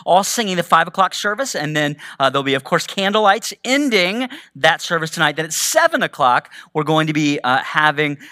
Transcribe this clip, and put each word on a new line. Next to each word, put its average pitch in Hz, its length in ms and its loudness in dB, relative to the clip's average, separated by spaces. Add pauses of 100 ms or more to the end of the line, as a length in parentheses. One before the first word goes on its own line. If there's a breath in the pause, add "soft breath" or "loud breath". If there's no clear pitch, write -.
all 180 180 4
singing 196 320 -4
the 170 80 0
five 170 240 4
o'clock 180 260 0
service. 214 400 -6
And 151 220 -6
then, 147 220 0 (200 loud breath)
uh, 135 120 4
there'll 139 140 0
be, 135 100 0
of 135 100 -2
course, 165 240 -2
candlelights 202 680 0 (120)
ending 240 640 0 (260 loud breath)
that 156 240 2
service 160 300 -4
tonight. 151 260 0
Then 156 80 -4
at 160 80 -8
seven 320 500 0
o'clock, 135 480 0 (240 loud breath)
we're 151 120 -2
going 156 220 2
to 156 60 -4
be, 147 300 0
uh, 127 140 0
having, 151 600 0 (120)